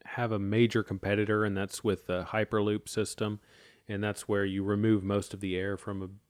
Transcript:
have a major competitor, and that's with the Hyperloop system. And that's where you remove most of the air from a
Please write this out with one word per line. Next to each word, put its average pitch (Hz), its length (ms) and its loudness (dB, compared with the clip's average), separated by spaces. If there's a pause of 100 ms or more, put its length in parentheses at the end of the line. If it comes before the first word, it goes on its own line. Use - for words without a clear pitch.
have 117 280 -4
a 107 40 2
major 110 460 4
competitor, 104 640 0
and 101 100 0
that's 98 260 -4
with 101 260 0
the 90 180 -2
Hyperloop 107 640 0
system. 107 500 -4 (480)
And 101 160 -4
that's 104 240 -4
where 101 160 2
you 98 200 0
remove 104 380 4
most 98 320 -2
of 98 60 -10
the 95 160 -2
air 95 220 -2
from 98 260 -8
a 92 60 -8 (200)